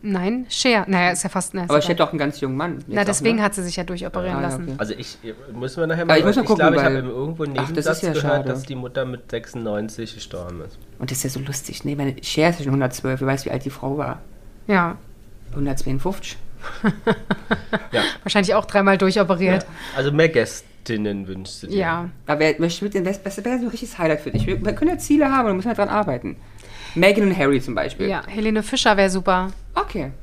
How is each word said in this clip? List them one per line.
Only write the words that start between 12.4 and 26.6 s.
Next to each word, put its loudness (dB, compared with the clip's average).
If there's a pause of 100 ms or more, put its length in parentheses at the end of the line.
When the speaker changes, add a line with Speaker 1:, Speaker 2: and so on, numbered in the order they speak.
Speaker 2:
ist -2
ja -6
schon 0
hundertzwölf, 0
wer 0
weiß, -2
wie -4
alt -4
die -4
Frau -6
war. -4 (480)
Speaker 1:
Ja. 2 (580)
Speaker 2:
Hundertzweiundfünfzig. 0
Speaker 1:
<laughs> -6 (1400)
Speaker 3:
Ja. 2 (220)
Speaker 1:
Wahrscheinlich 2
auch 2
dreimal 4
durchoperiert. 4
Speaker 3:
Ja. -12 (280)
Also 2
mehr 6
Gästinnen -2
wünschst -12
du -14
dir. -2
Speaker 1:
Ja. 0 (180)
Speaker 2:
Aber 2
wer 4
möchte 0
mit -4
dem, 0
was, -2
was -8
wäre 0
so -2
ein -2
richtiges -10
Highlight 2
für -6
dich? 0
Wir, -2
wir 0
können 2
ja -2
Ziele 4
haben, 4
da 2
müssen -2
wir 0
dran 2
arbeiten. 0 (600)